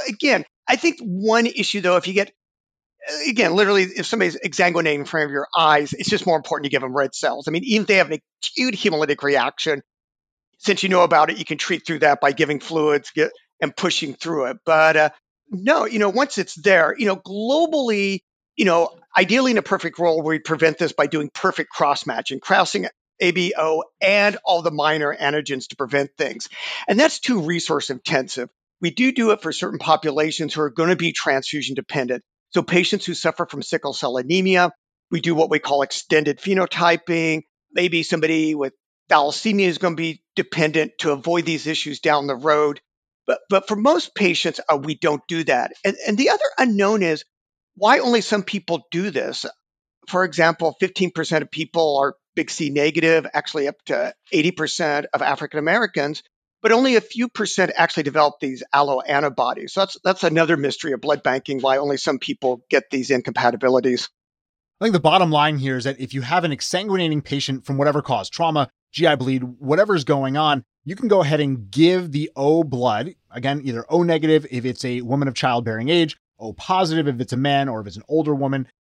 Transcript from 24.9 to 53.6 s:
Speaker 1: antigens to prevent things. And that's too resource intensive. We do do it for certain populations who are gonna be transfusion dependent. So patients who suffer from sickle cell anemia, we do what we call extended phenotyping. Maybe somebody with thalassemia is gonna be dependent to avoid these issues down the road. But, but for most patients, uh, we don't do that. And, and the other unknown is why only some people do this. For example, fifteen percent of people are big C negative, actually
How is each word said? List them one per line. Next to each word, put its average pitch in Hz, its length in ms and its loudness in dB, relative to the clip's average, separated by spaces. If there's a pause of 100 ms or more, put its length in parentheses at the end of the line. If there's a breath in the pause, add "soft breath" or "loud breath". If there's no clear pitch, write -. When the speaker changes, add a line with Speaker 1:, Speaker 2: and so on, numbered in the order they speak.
Speaker 1:
antigens 143 540 -4
to - 80 -16
prevent 139 400 -2
things. - 320 -6 (400 loud breath)
And 202 100 2
that's - 220 2
too 214 220 0
resource 160 460 -4
intensive. 131 600 -4 (320)
We 170 100 0
do 254 220 2
do 226 180 2
it 208 100 -2
for 156 120 -4
certain - 260 -6
populations 151 760 0
who 156 60 -4
are 147 100 0
gonna 165 280 0
be 165 160 -2
transfusion 135 600 -2
dependent. 127 480 -4 (260)
So 175 120 0
patients 196 440 0
who 175 80 -6
suffer 160 320 -4
from 143 160 -10
sickle 147 320 -6
cell 131 240 -4
anemia, 180 540 2 (400)
we 165 100 -4
do 170 120 0
what 156 160 2
we 151 100 2
call 139 220 0
extended 147 580 0
phenotyping. 170 1040 0 (280)
Maybe 170 320 0
somebody 156 500 0
with 135 200 -4 (360)
thalassemia 185 580 2
is 160 100 -2
gonna 170 180 -2
be 160 260 -6 (140)
dependent 156 640 0
to 151 140 0
avoid 160 320 -2
these 156 220 -4
issues 151 340 -6
down 147 260 2
the 135 80 -2
road. 151 460 0 (440)
But, 110 140 0 (100)
but 190 180 2
for 214 80 -4
most 285 400 2
patients, 175 460 0 (100)
uh, 147 60 2
we 147 180 -6
don't 151 320 0
do 165 160 -4
that. 131 300 0 (100)
And, 196 140 -2 (100)
and 208 100 0
the 262 120 4
other - 160 2 (120)
unknown 208 460 2
is 160 220 -2 (500)
why 220 240 4
only 240 220 2
some 208 200 0
people 170 480 -6
do 190 220 -2
this. 127 340 -6 (600)
For 185 160 0
example, 165 560 0
fifteen 185 320 -2
percent 160 300 -2
of 139 100 -8
people 160 460 0
are 139 180 0 (220)
big 160 120 -4
C 151 200 -6
negative, 156 640 2
actually 147 340 -4